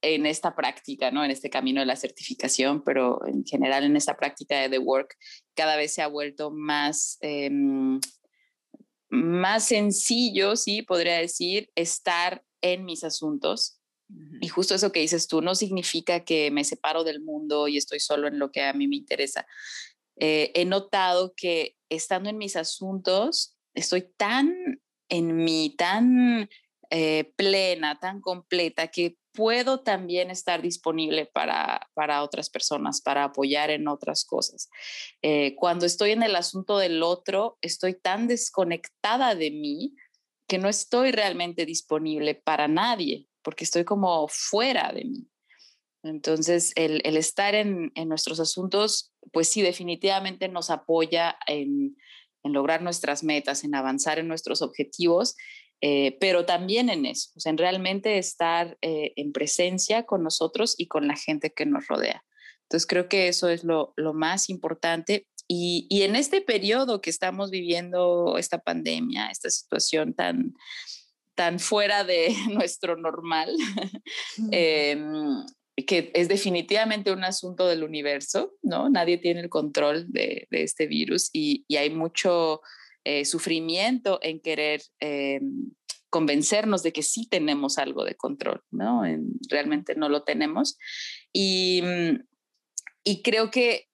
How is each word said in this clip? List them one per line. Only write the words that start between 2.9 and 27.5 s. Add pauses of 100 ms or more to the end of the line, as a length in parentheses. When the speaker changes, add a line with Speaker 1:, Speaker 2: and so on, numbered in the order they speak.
Speaker 1:
en
general
en
esta
práctica
de
The
Work, (400)
cada
vez
se
ha
vuelto
más,
em, (1120)
más
sencillo,
sí,
podría
decir,
estar (180)
en
mis
asuntos. (300)
Speaker 2:
Ujú.
Speaker 1:
Y
justo
eso
que
dices
tú,
no
significa
que
me
separo
del
mundo
y
estoy
solo
en
lo
que
a
mí
me
interesa. (720)
Eh,
he
notado
que (120)
estando
en
mis
asuntos, (180)
estoy (140)
tan (300)
en
mí,
tan, (420)
eh,
plena,